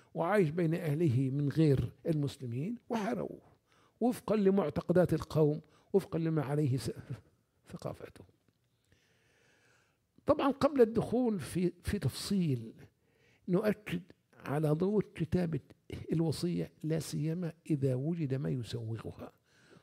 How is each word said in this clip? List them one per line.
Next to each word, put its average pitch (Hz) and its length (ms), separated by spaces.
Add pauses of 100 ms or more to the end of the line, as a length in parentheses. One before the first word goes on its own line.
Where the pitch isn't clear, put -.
(140)
وعايش 170 360
بين 165 240
أهله 143 560
من 143 200
غير 135 420 (140)
المسلمين 143 680 (140)
وحرقوه 214 520 (580)
وفقا 220 360
لمعتقدات 180 760
القوم، 151 480 (320)
وفقا 180 260
لما 160 220
عليه 139 360
س-، - 140 (760)
ثقافته. - 560 (2000)
طبعا 277 260
قبل 277 300
الدخول 226 580
في، 170 320 (120)
في 202 160
تفصيل، 135 760 (720)
نؤكد 185 540 (440)
على 147 240
ضرورة 185 360 (100)
كتابة 165 440 (540)
الوصية، 165 580 (120)
لا 156 160
سيما 160 540 (160)
إذا 135 260
وجد 147 380
ما 147 160
يسوغها. 113 840 (520)